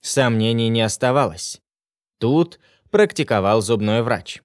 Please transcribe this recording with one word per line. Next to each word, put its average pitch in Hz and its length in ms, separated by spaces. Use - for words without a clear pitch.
Сомнений 117 680
не 113 120
оставалось. 120 800
Тут 156 400
практиковал 113 720
зубной 107 400
врач. 113 440